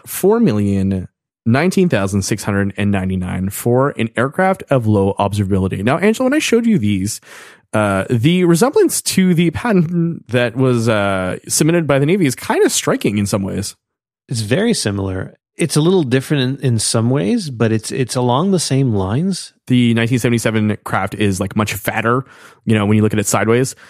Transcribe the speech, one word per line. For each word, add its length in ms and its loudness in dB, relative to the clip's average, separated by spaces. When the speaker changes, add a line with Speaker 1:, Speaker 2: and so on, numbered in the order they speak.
Speaker 1:
four 360 0
million 680 0
nineteen 420 2
thousand 340 0
six 200 -4
hundred 340 -2
and 140 -2
ninety-nine 600 -4
for 400 0
an 260 -6
aircraft 520 0
of 200 2
low 260 2
observability. 720 0
Now, 140 2
Angela, 280 0
when 80 0
I 60 0
showed 260 0
you 100 4
these, 440 -2
uh, 380 0
the 320 2
resemblance 600 2
to 300 2
the 200 2
patent 760 -2
that 300 -2
was, 320 2
uh, 580 0
submitted 400 0
by 140 2
the 60 2
Navy 200 2
is 80 -2
kinda 340 0
striking 500 -2
in 80 0
some 180 -2
ways. 320 -8
Speaker 2:
It's 120 -6
very 340 0
similar. 600 -4
It's 200 -2
a 40 4
little 220 2
different 580 -2
in, 120 0
in 80 0
some 300 0
ways, 380 -2
but 220 0
it's, 220 -2
it's 240 -4
along 340 2
the 80 2
same 340 0
lines. 600 -2
Speaker 1:
The 260 4
nineteen 240 2
seventy-seven 680 0
craft 300 -2
is, 240 0
like, 160 -4
much 200 0
fatter, 500 -2
you 100 2
know, 120 2
when 100 4
you 60 4
look 100 2
at 80 0
it 60 -4
sideways. 500 0